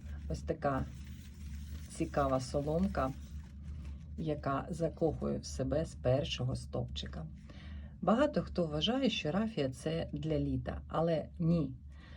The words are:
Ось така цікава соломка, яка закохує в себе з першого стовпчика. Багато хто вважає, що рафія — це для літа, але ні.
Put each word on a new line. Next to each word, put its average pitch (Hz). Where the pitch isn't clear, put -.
Ось 156
така 139
цікава 139
соломка, 147
яка 143
закохує 147
в -
себе 139
з -
першого 127
стовпчика. -
Багато 202
хто -
вважає, 196
що -
рафія — 160
це 160
для 147
літа, 135
але 165
ні. 165